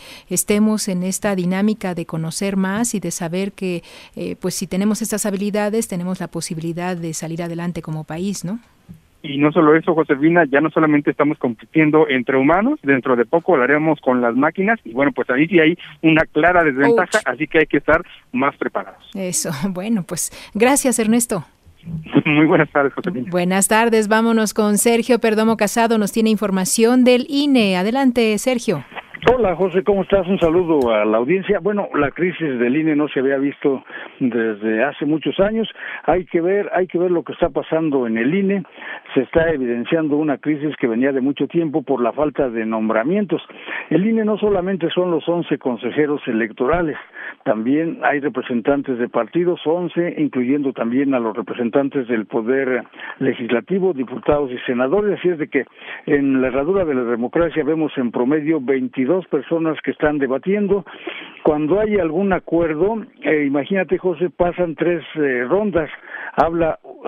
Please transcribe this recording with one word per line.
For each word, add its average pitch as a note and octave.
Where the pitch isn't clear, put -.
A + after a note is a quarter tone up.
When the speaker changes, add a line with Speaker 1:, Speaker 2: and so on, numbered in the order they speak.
Speaker 1:
estemos G#3
en F3+
esta F#3+
dinámica F#3
de E3+
conocer E3
más G3
y F#3+
de F3
saber F#3
que, F3+
eh, F3
pues, F#3
si F#3+
tenemos G3+
estas G#3
habilidades, G#3
tenemos F#3
la E3+
posibilidad E3+
de E3
salir E3
adelante E3+
como D#3
país, F3
¿no? G3
Speaker 2:
Y C#3+
no D3
solo D3+
eso, E3
Josefina, D#3+
ya C#3
no D#3
solamente D3+
estamos C#3+
compitiendo D3+
entre C3
humanos, F#3
dentro C3+
de A#2
poco E3+
lo B2
haremos D3+
con B2+
las A#2
máquinas, F#3+
y -
bueno, C3+
pues B2+
ahí C3+
sí E3+
hay D#3+
una D#3+
clara E3+
desventaja, D#3+
Speaker 1:
Ouch. -
Speaker 2:
así C3+
que D#3+
hay D#3
que -
estar D#3
más C3+
preparados. G2
Speaker 1:
Eso, F#3
<laughs> G3
bueno, F#3+
pues -
gracias, B3
Ernesto. A3
Speaker 2:
<laughs> D#3+
Muy D3+
buenas D#3
tardes, C#3
Josefina. B2+
Speaker 1:
Buenas F3+
tardes, A3
vámonos A3
con G#3
Sergio A#3
Perdomo A3
Casado, A3+
nos G3+
tiene A3
información A3
del B3
ine. C4+
Adelante, A3+
Sergio. A3+
Speaker 3:
Hola, G3+
José, F3+
¿cómo G3
estás? F#3+
Un F#3+
saludo D#3+
a G#2+
la G#2+
audiencia. F3+
Bueno, G3
la C#3+
crisis D#3
del B2
ine D#3
no D3
se -
había C3+
visto C3+
desde A2+
hace C#3+
muchos D3+
años. G#3+
Hay F3
que -
ver, F#3
hay F3+
que F3
ver F3+
lo E3+
que -
está E3
pasando D3
en A2+
el A#2+
ine. G3
Se C3+
está E3
evidenciando C#3
una D#3
crisis D3+
que C3+
venía B2
de C3+
mucho C#3
tiempo D#3+
por B2+
la A#2
falta C#3
de A2+
nombramientos. A2+
El F3
ine A3+
no G#3
solamente F#3+
son F3+
los D#3+
once E3
consejeros C3
electorales, B2
también C#3
hay C#3+
representantes C3
de A#2+
partidos, E3
once, F3
incluyendo C3+
también C3
a B2
los A2
representantes A#2+
del A2
Poder B2+
Legislativo, C3
diputados C3
y B2
senadores. D3
Así E3+
es F3
de D3+
que B2+
en C#3
la C3
herradura D3+
de D3
la B2+
democracia C3
vemos D#3
en A#2+
promedio D3
veintidós C3
personas D#3+
que C3+
están D3+
debatiendo. F#3
Cuando D3+
hay G#3+
algún F#3
acuerdo, E3+
eh, D3+
imagínate, D#3
José, F3
pasan F3
tres, E3
eh, C3
rondas, E3+
habla, E3